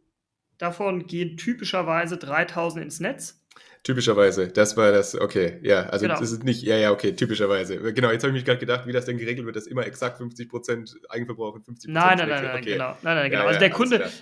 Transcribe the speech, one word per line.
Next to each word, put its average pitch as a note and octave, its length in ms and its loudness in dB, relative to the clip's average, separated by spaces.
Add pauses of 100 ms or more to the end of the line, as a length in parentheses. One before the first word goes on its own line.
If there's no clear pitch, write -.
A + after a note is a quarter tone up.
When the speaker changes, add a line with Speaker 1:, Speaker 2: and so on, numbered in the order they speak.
(580)
Speaker 1:
davon F3+ 480 -4
gehen E3+ 320 -6
typischerweise E3+ 800 -2
dreitausend E3 640 -2
ins - 160 -10
Netz. - 460 -8 (380)
Speaker 2:
Typischerweise, G2+ 640 4
das G#2 280 4
war G#2+ 160 6
das, G2+ 220 4
okay, F#2+ 480 0
ja, G2 220 4
also G2+ 240 0
Speaker 1:
Genau. - 120 0
Speaker 2:
das A#2 120 -2
ist A2+ 120 -6
nicht, B2 200 0
ja, A2 140 4
ja, G#2+ 140 6
okay, G2+ 200 2
typischerweise. G2+ 800 0
Genau, B2 160 2
jetzt A#2 140 0
habe C#3 80 0
ich C3 100 -2
mich B2+ 40 -12
grad B2 140 2
gedacht, B2 280 -2
wie B2 40 -6
das B2 140 -2
denn A#2+ 140 -6
geregelt A#2+ 260 -6
wird, A2+ 100 -10
dass G#2+ 120 -8
immer B2 180 -4
exakt A#2+ 320 -6
fünfzig A#2+ 320 -12
Prozent A#2 480 -8 (120)
Eigenverbrauch A2+ 440 -8
und A2 120 -20
fünfzig B2+ 280 -14
Prozent E3 140 4
Speaker 1:
Nein, F#3 100 6
nein, D#3+ 120 -2
nein, C#3 160 -2
Speaker 2:
Elektrisch-, C3 80 -6
Speaker 1:
nein, B2+ 100 -6
Speaker 2:
okay. G#2+ 100 -4
Speaker 1:
genau. G2 300 -4
Nein, E3 140 0
nein, C#3 140 0
Speaker 2:
Ja, - 60 0
Speaker 1:
genau. G2+ 100 2
Also G#2+ 60 4
Speaker 2:
ja, G2+ 60 2
Speaker 1:
der G3 80 6
Speaker 2:
alles - 100 0
Speaker 1:
Kunde, B3 220 2
Speaker 2:
klar. F#2 120 -2 (100)